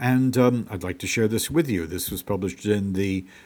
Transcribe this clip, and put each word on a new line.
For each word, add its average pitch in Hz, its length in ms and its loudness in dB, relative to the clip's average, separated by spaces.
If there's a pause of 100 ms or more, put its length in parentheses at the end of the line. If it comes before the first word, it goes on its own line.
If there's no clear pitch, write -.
and, 127 380 2
um, 123 320 4
I'd 95 120 -8
like 90 180 -6
to 98 60 -6
share 110 220 2
this 110 220 -2
with 151 180 2
you. 87 180 -2
This 90 240 -6
was 101 120 -8
published 95 420 -4
in 101 300 0
the 95 320 0 (200)